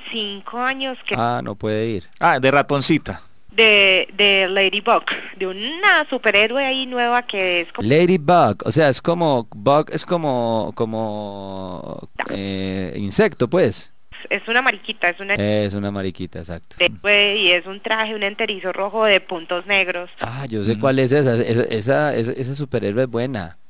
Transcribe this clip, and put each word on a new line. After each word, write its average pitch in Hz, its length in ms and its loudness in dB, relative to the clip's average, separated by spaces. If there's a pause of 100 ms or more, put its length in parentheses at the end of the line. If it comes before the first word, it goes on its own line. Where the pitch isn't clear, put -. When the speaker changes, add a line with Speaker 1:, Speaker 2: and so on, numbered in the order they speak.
(100)
Speaker 1:
cinco 202 480 -10
años 262 460 -6
que 202 140 -4
Speaker 2:
Ah, 120 260 -2
no 107 100 -8
puede 107 340 -2
ir. 110 200 -6 (100)
Speaker 3:
Ah, 160 220 2
de 131 100 6
ratoncita. 139 720 2 (300)
Speaker 1:
de, 202 640 4
de 196 340 2
Ladybug, 196 540 2 (340)
de 190 100 -4
una 311 600 0
superhéroe 226 560 2
ahí 262 220 -2
nueva 240 400 0
que 185 340 -2
es 165 140 -8
como - 120 -4
Speaker 2:
Ladybug, 160 800 4
o 107 80 0
sea, 151 160 4
es 127 140 0
como, 160 520 0
bug 139 380 2
es 156 140 -6
como, 120 680 0
como, 101 1300 -6 (220)
eh, 95 640 -4
insecto, 113 540 0
pues. 160 420 0 (380)
Speaker 1:
Es 196 180 -4
una 240 140 2
mariquita, 208 480 -2
es 175 100 -10
una 196 140 -2
Speaker 2:
Es 202 400 0
una 101 160 -4
mariquita, 95 480 -8
exacto. 82 400 -12
Speaker 1:
de, 202 580 2
y 190 140 2
es 180 160 2
un 196 140 -12
traje, 220 340 -2
un 208 80 -6
enterizo 196 500 -4
rojo 202 320 -2
de 196 160 4
puntos 175 460 -8
negros. 180 420 -2 (120)
Speaker 2:
Ah, 131 280 -6
yo 107 160 -4
sé 110 80 2
Speaker 3:
Ujú. 107 80 -2
Speaker 2:
cuál 135 200 2
es 131 120 2
esa, 135 240 4
esa, 117 280 2
esa, 135 520 0
esa, 113 160 -2
esa 131 220 -6
superhéroe 120 480 -2
es 127 80 0
buena. 117 480 -4 (120)